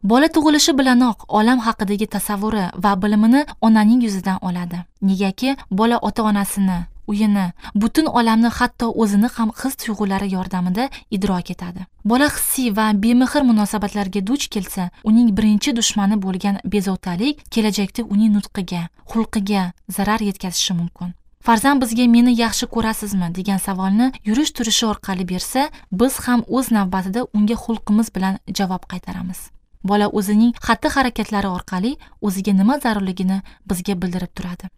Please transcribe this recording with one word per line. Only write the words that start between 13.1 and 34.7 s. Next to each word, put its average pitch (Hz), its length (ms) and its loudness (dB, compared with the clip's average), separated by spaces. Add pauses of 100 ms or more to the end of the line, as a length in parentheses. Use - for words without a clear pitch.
munosabatlarga 202 760 0
duch 277 260 -2
kelsa, 180 360 -6 (140)
uning 220 340 4
birinchi 220 380 2
dushmani 208 400 0 (100)
bo'lgan 196 380 -2
bezovtalik 190 880 -2
kelajakda 214 640 -2
uning 214 240 4
nutqiga, 180 500 -6 (240)
xulqiga 208 520 -2 (340)
zarar 208 320 0
yetkazishi 190 440 -4
mumkin. 175 380 -6 (340)
Farzand 247 360 4
bizga 240 260 2
"Meni 240 240 6 (120)
yaxshi 226 220 -2
ko'rasizmi?" 214 640 -4 (100)
degan 190 280 -2
savolni 196 420 0 (220)
yurish-turishi 233 560 0
orqali 196 440 -4
bersa, 254 400 -2 (220)
biz 233 220 2 (120)
ham 247 160 2 (140)
o'z 254 160 0
navbatida 190 500 0 (160)
unga 208 160 2
xulqimiz 220 640 -2
bilan 190 240 -2 (180)
javob 185 340 -2
qaytaramiz. 180 480 -10 (440)
Bola 202 260 2
o'zining 208 420 2 (140)
xatti-harakatlari 233 920 0
orqali 185 340 -4 (300)
o'ziga 196 320 -2
nima 208 300 4
zarurligini 190 580 -2 (280)
bizga 185 320 -2
bildirib 180 360 -6
turadi. 180 280 -12 (120)